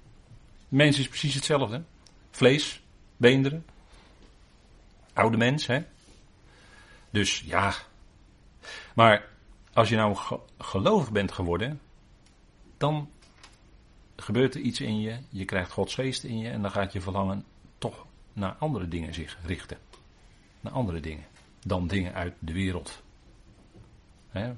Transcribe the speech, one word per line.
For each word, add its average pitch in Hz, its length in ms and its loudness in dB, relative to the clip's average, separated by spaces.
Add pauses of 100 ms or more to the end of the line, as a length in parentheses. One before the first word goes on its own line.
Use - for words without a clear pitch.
(680)
De 131 60 2
mens 143 240 6
is 131 80 0
precies - 260 -4
hetzelfde. 135 500 0 (480)
Vlees, - 520 4 (340)
beenderen. 135 480 6 (1500)
Oude 110 240 2
mens, 131 280 2
hè. 139 180 0 (1300)
Dus - 300 0
ja. 98 340 0 (1200)
Maar 113 320 8 (460)
als 113 160 4
je 113 60 2
nou 107 200 2
ge-, - 240 -6 (180)
gelovig 127 540 0
bent 101 200 0
geworden, 98 500 -4 (960)
dan 151 320 -2 (1080)
gebeurt 127 400 0
er 147 60 -8
iets 120 200 -2
in 107 180 -2
je. 110 180 -6 (120)
Je 95 160 -8
krijgt 92 260 -4
Gods - 240 -4
geest 131 280 -4
in 113 140 -6
je 113 120 -6
en 120 120 -6
dan 101 100 -4
gaat 98 220 -2
je 101 80 -6
verlangen 98 440 -4 (320)
toch - 280 -10 (280)
naar 98 260 -6
andere 123 280 -4
dingen 82 260 -6
zich 80 320 -10
richten. - 320 -8 (840)
Naar - 120 -10
andere 98 260 -4
dingen 78 260 -10 (340)
dan 92 280 -2
dingen 90 260 -2
uit 85 260 -6
de 80 140 -6
wereld. 90 500 -4 (1300)
Hè, 113 280 -6